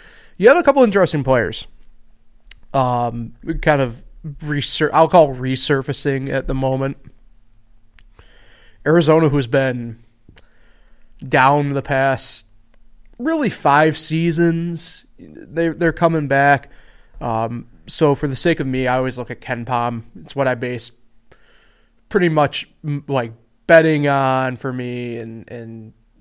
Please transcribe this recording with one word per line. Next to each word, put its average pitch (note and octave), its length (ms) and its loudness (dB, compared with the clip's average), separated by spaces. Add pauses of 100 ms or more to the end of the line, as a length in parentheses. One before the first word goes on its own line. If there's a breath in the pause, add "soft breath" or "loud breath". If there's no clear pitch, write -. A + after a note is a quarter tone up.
(380 soft breath)
you F#3+ 100 4
have C#4+ 100 8
a E4+ 40 2
couple C4+ 200 4
interesting F#3 420 2
players, A#2 420 0 (1080)
um, A#2+ 580 -2 (300)
kind D3 200 2
of A#2+ 200 -6 (420)
resur-, D3 480 -2
I'll D#3 160 6
call D3+ 260 6
resurfacing C3+ 960 -2
at C3+ 160 -4
the C3+ 80 -4
moment. C3+ 440 -2 (1900 soft breath)
Arizona, D#3+ 420 4
who's C#3 180 0
been B2 560 -2 (1200 soft breath)
down C#3+ 460 4
the C#3 100 -2
past C3+ 640 -2 (720)
really D4 320 0
five D3+ 480 2
seasons, E3 1080 -2 (120)
they, D#3+ 500 -6
they're E3 240 0
coming E3 340 0
back. C#3 440 4 (500 soft breath)
Um, A#2 480 -4 (180)
so D3 280 2
for D3+ 120 -4
the C3+ 100 -4
sake E3 220 0
of C#3+ 80 -4
me, C3 220 -2
I B2+ 80 0
always C3 220 -2
look A#2+ 120 -10
at A#2+ 100 -14
KenPom. A#2+ 640 -4 (200)
It's - 120 -20
what C#3 140 0
I B2+ 80 0
base B2 340 -8 (1160 soft breath)
pretty F3+ 200 0
much, D3+ 400 -2 (160)
m-, C#3+ 220 -6
like, A#2+ 260 -4 (360)
betting D#3+ 400 6
on C3 480 0
for C3 160 -8
me B2 460 -8
and, A2+ 300 -14
and, A2+ 440 -16 (280)